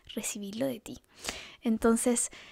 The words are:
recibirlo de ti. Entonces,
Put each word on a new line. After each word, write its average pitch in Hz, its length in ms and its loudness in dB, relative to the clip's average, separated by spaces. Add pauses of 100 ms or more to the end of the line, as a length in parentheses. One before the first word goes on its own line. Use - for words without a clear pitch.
(160)
recibirlo 208 500 -4
de 240 160 -4
ti. - 160 -12 (640)
Entonces, 233 680 4 (220)